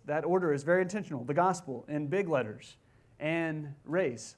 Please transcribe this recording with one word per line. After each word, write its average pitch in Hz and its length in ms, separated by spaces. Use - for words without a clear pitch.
that 147 200
order 175 280
is 139 100
very 175 180
intentional. 175 420
The 135 100
gospel 170 540
in 147 200
big 180 220
letters 123 480
and 156 540
race, 143 520